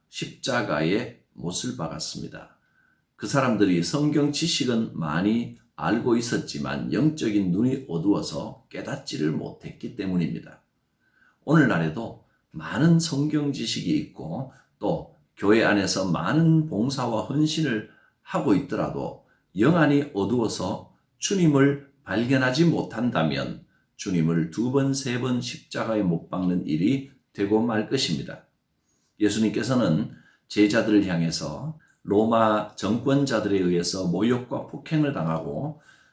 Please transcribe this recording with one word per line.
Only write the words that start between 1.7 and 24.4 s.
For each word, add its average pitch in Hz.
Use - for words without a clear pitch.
박았습니다. -
그 107
사람들이 101
성경 147
지식은 123
많이 98
알고 113
있었지만 71
영적인 104
눈이 123
어두워서 92
깨닫지를 -
못했기 -
때문입니다. 90
오늘날에도 104
많은 160
성경 143
지식이 101
있고 -
또 -
교회 107
안에서 95
많은 156
봉사와 117
헌신을 147
하고 160
있더라도 -
영안이 143
어두워서 101
주님을 143
발견하지 127
못한다면 73
주님을 82